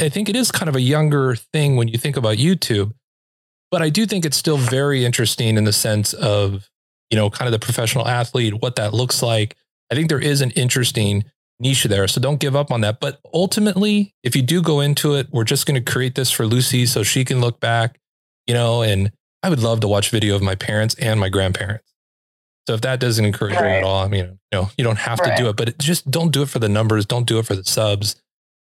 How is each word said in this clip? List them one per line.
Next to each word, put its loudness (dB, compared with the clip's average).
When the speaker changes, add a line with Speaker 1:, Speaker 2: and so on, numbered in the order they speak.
Speaker 1:
I 0
think -4
it 0
is 0
kind -4
of 0
a 2
younger 2
thing 0
when 2
you -2
think -2
about 0
YouTube, 0
but 2
I 2
do 2
think -2
it's -2
still 0
very 0
interesting 0
in 2
the 2
sense 0
of, 0
you 0
know, 2
kind -4
of 0
the 0
professional -2
athlete, -2
what -2
that -2
looks 0
like. 0
I -2
think 2
there 0
is 0
an 0
interesting 0
niche 0
there. 2
So -2
don't 0
give -2
up 0
on 0
that. 0
But -6
ultimately, 2
if 0
you 2
do 2
go 2
into 2
it, -2
we're 0
just 0
gonna 0
create -2
this -2
for -2
Lucy 2
so 0
she 0
can 0
look -2
back, -2
you 0
know, 2
and 0
I 0
would 2
love 2
to 2
watch 2
video 2
of 0
my 0
parents -2
and 0
my 0
grandparents. -2
So -2
if -4
that -2
doesn't 2
encourage -2
you 0
at 2
Speaker 2:
Right. 0
Speaker 1:
all, 0
I -2
mean, -4
you 0
know, -2
you 0
don't 0
have -4
to 0
do 0
Speaker 2:
Right. 0
Speaker 1:
it, -2
but -2
it, -6
just -2
don't 0
do 2
it -4
for -2
the 0
numbers. 2
Don't -2
do 2
it 0
for -2
the -8
subs. -2